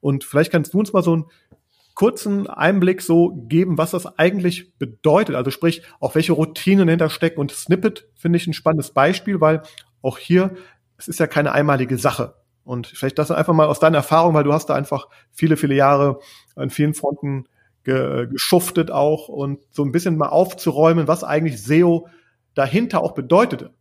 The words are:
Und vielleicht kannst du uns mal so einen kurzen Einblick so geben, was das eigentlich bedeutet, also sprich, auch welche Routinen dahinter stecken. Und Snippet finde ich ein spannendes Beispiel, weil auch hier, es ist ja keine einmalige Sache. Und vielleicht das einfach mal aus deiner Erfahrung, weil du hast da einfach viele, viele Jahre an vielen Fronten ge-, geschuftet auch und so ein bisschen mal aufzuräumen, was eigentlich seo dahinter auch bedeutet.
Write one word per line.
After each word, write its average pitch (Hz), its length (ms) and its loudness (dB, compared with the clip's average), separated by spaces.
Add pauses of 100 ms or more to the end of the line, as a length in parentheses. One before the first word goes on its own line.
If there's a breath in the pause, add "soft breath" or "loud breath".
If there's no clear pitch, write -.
Und 139 240 -2
vielleicht 156 280 0
kannst 156 200 -2
du 185 60 0
uns 208 160 -2
mal 185 80 2
so 170 100 2
einen 160 140 -2 (680 soft breath)
kurzen 202 520 -2
Einblick 185 560 2
so 170 460 2
geben, 165 280 0
was 165 140 0
das - 280 -8
eigentlich 175 600 0
bedeutet, 147 560 0
also 127 160 -2
sprich, 165 320 -2 (180 loud breath)
auch 135 140 -4
welche 160 180 2
Routinen 160 540 2
dahinter 165 240 2
stecken. 165 300 -4
Und 143 100 -4
Snippet - 640 -2
finde 170 240 0
ich 175 80 -4
ein 165 80 -4
spannendes 160 380 -2
Beispiel, 175 480 0
weil 156 220 2 (380 loud breath)
auch 131 160 -4
hier, 185 380 2 (420 loud breath)
es - 120 -18
ist 165 120 -6
ja 160 60 2
keine 156 260 0
einmalige 131 460 0
Sache. - 360 -4 (300)
Und 120 220 -10
vielleicht - 320 -6
das 151 120 -2
einfach 160 240 0
mal 156 120 4
aus 147 140 -2
deiner 160 180 4
Erfahrung, 160 360 2
weil 147 100 4
du 143 80 0
hast 156 140 -2
da 147 80 -2
einfach 139 340 -6 (240 soft breath)
viele, 156 240 0
viele 139 180 -2
Jahre 139 460 2 (340 loud breath)
an 135 160 -8
vielen 151 240 0
Fronten 139 520 -6 (360)
ge-, 131 440 -2
geschuftet 165 640 0
auch 151 380 -2
und 139 320 -8 (100)
so 147 140 -4
ein 139 80 -2
bisschen 175 240 0
mal 147 120 0
aufzuräumen, 160 800 2
was 175 160 0
eigentlich 147 380 -2
seo 165 440 2 (480 loud breath)
dahinter 165 480 0
auch - 100 -4
bedeutet. 165 580 0 (100)